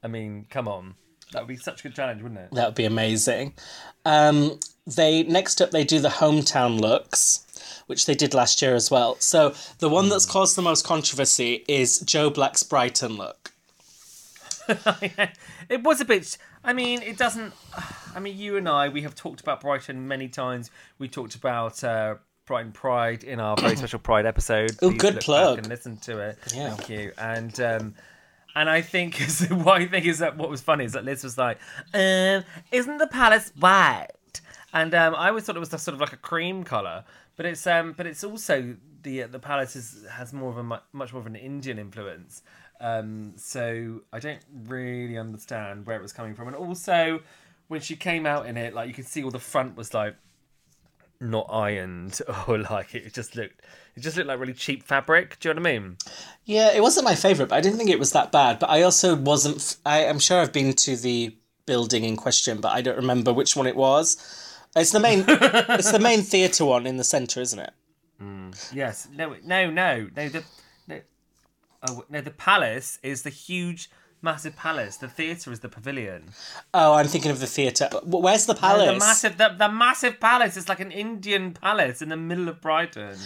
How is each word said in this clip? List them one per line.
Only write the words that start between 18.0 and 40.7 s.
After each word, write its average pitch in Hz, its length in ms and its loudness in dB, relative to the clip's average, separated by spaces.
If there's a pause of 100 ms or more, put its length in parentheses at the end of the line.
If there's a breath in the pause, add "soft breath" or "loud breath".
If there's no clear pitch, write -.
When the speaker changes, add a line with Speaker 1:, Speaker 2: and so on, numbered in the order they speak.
Speaker 1:
I 185 60 -10
mean, 196 180 -10
you 202 180 -6
and 180 120 -2
I, 143 200 2
we 147 140 -6
have 151 120 -12
talked - 260 -14
about 143 200 -4
Brighton 131 460 -6
many 131 220 -8
times. 123 420 -8 (280 soft breath)
We 135 100 -10
talked 120 260 -10
about, 117 480 -4
uh, 110 340 -2 (300)
Brighton 117 240 -6
Pride 117 540 -2
in 120 160 -8
our 107 160 -2
very 113 200 2
<clears throat> - 0 -
special 120 220 -6
Pride 107 280 2
episode. 110 460 0 (100)
Speaker 2:
Oh, 185 80 8
Speaker 1:
Please 185 100 -2
Speaker 2:
good 202 140 4
Speaker 1:
look - 100 -6
Speaker 2:
plug. 147 320 6
Speaker 1:
back 110 80 -8
and 107 40 -10
listen 117 300 -12
to 110 220 -8
it. 104 180 -8 (160)
Speaker 2:
Yeah. 135 200 -6
Speaker 1:
Thank - 140 -12
you. 104 300 -8
And, 113 420 -8
um, 110 340 -4 (600 soft breath)
and 156 160 0
I 160 100 2
think 170 400 -4
<laughs> 160 300 0
what 180 320 6
I 180 40 0
think 175 200 -2
is 160 140 0
that 156 160 -2
what 156 120 -6
was 139 120 -8
funny 147 240 0
is 113 80 -6
that - 120 -6
Liz 135 200 -8
was 120 120 -10
like, 123 220 -2 (340 loud breath)
"Um, 190 520 2 (260 loud breath)
isn't 254 280 -2
the 311 100 2
palace 220 500 4
white?" 160 500 6 (640 loud breath)
And, 160 220 0
um, 165 220 4
I 170 140 0
always 220 140 -4
thought 190 120 -8
it 170 40 -8
was 160 140 -10
a, 151 40 -8
sort 151 160 -8
of 135 60 -12
like 143 120 -2
a 135 40 -20
cream 180 460 -6
colour, 98 420 -6 (320 soft breath)
but 165 100 -10
it's, 170 200 -8
um, 165 300 2
but 175 100 -8
it's 156 160 -12
also 139 540 -4 (260)
the, 131 220 -8
uh, - 20 -10
the 123 140 -16
palace 139 340 -6
is, 110 380 -18
has 120 200 -16
more 131 180 -10
of 117 80 -12
a 120 40 -10
mu-, 117 140 -8 (160)